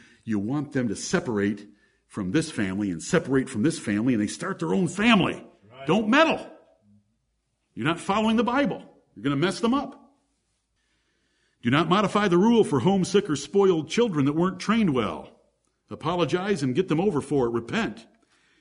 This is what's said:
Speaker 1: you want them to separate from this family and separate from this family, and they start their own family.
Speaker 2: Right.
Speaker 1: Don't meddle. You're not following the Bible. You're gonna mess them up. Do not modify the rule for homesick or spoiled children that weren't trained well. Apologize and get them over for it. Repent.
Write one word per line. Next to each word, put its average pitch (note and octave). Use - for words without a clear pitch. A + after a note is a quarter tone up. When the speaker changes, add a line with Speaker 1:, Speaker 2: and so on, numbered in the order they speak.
Speaker 1:
you A2
want C#3
them B2+
to F#2+
separate G#2
from F#2
this E2+
family G2
and E2
separate C3
from G#2+
this E3
family, A2
and G#2
they -
start -
their E3
own F#3
family. F#3+
Speaker 2:
Right. -
Speaker 1:
Don't G#3
meddle. D4
You're A#2
not E3
following G#3+
the A#3+
Bible. A#3
You're G2+
gonna C#3+
mess E3+
them A3+
up. C4+
Do A#2+
not D#3
modify G3+
the F3
rule A3
for C3+
homesick F#3+
or D3
spoiled F3+
children F3+
that C#3+
weren't E3+
trained G#3
well. F#2
Apologize F3
and B2+
get F#3
them D#3
over F3
for C3+
it. A#2
Repent. A#2